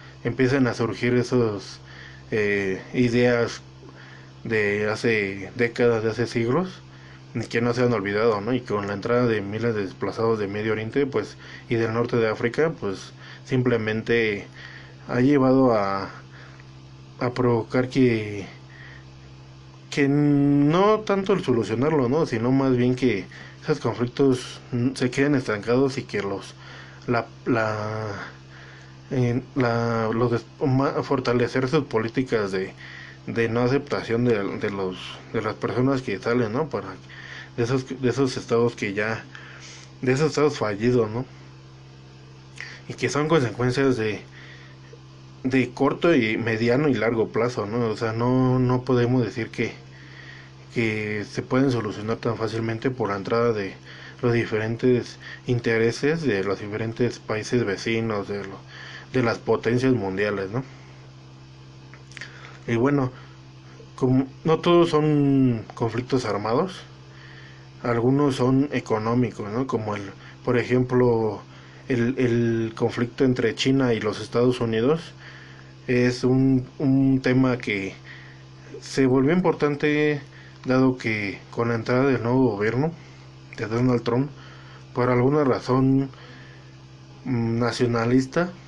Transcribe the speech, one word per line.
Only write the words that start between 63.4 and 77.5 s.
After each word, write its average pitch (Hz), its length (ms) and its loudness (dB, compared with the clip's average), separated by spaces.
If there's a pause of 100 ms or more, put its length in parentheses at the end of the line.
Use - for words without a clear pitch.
como 131 300 2 (180)
no 160 140 2
todos 170 320 4
son 139 760 4 (100)
conflictos 120 500 -2
armados, 113 560 -2 (1000)
algunos 127 540 2
son 131 360 4
económicos, 113 800 0
¿no? 123 160 -2
Como 110 300 -4
el, 104 60 -8 (420)
por 123 140 2
ejemplo, 120 800 2 (480)
el, 120 300 0
el 117 560 2
conflicto 120 500 0
entre 123 300 2
China 135 400 2
y 107 60 -2
los 101 200 -4
Estados 123 400 0
Unidos 120 540 0 (720)
es 123 380 2
un, 131 420 4 (120)
un 135 420 4
tema 127 360 4